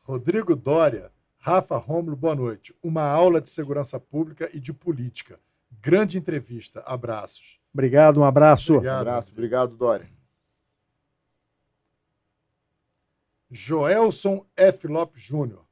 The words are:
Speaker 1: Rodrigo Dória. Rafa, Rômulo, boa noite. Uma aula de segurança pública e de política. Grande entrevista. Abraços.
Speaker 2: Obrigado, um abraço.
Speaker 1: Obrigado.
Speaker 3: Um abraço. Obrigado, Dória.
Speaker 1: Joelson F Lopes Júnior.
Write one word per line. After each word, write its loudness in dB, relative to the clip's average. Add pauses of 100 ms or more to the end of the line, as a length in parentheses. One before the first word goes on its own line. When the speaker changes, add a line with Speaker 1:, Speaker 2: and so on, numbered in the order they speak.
Speaker 1:
Rodrigo -4
Dória. -2 (260)
Rafa, -2
Rômulo, -6
boa -2
noite. -8
Uma -4
aula 4
de -18
segurança -8
pública -8
e -12
de -14
política. -10 (440)
Grande 2
entrevista. -10
Abraços. -12 (120)
Speaker 2:
Obrigado, 6
um 6
abraço. 6
Speaker 1:
Obrigado. 0
Speaker 3:
Um -4
abraço. -6
Obrigado, -4
Dória. -2 (3500)
Speaker 1:
Joelson -2 (120)
F 4
Lopes -6
Júnior. -8